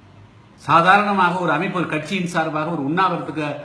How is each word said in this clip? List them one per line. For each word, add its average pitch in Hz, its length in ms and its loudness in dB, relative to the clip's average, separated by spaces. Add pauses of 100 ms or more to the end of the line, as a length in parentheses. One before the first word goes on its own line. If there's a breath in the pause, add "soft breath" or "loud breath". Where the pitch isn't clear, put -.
(540)
சாதாரணமாக 185 840 4
ஒரு 165 140 0
அமைப்பு, 175 260 -2
ஒரு 165 100 -2
கட்சியின் 175 380 -4
சார்பாக 160 440 -4
ஒரு 147 140 -4
உண்ணாவிரத்துக்கு 156 600 -2 (180)